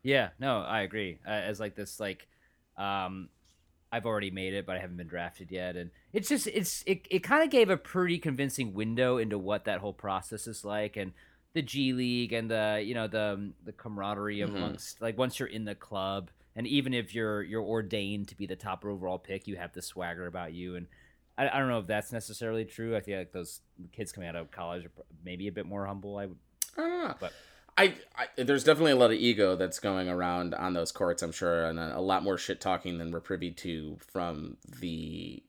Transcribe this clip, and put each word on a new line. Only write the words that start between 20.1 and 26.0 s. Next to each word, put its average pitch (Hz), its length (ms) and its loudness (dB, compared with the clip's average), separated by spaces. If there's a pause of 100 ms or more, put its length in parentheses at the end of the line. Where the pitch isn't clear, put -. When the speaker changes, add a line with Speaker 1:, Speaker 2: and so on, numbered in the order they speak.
Speaker 1:
about 85 280 -8
you, 90 220 -8
and 87 120 -8 (500)
I, 131 120 2
I 139 100 0
don't 135 100 2
know 120 100 2
if 87 80 -6
that's 104 240 0
necessarily 110 540 -4
true. 113 300 -4
I 104 60 2
feel 101 180 -4
like 87 120 -10
those 87 300 -10 (300)
kids 104 200 -8
coming 90 180 -10
out 82 60 -8
of 82 160 -8
college 87 340 -8
are 85 40 -16
pr-, - 120 -20 (220)
maybe 90 240 -8
a 98 40 -4
bit 87 140 -6
more 98 200 -4
humble, 101 320 -8